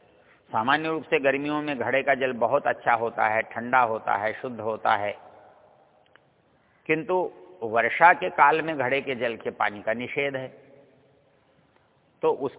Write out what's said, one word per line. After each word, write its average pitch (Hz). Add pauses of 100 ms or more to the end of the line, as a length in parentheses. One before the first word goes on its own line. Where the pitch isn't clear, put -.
(520)
सामान्य 139
रूप 160
से 156
गर्मियों 143
में 147
घड़े 123
का 139
जल 127
बहुत 117
अच्छा 123
होता 113
है, 110
ठंडा 120
होता 113
है, 107
शुद्ध 117
होता 110
है, 101 (1700)
किंतु 160 (300)
वर्षा 117
के 180
काल 156
में 160
घड़े 131
के 131
जल 117
के 110
पानी 104
का 110
निषेध 135
है। 131 (1700)
तो 156
उस, 135